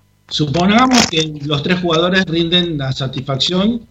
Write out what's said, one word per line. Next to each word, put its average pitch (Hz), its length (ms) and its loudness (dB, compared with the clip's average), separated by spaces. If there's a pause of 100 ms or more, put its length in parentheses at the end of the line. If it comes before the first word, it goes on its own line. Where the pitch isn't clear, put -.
(280)
Supongamos 208 800 2
que 156 240 -2 (140)
los 147 180 -2
tres 180 160 0
jugadores 180 460 0
rinden 170 520 0
la 135 140 -4
satisfacción 143 1000 -2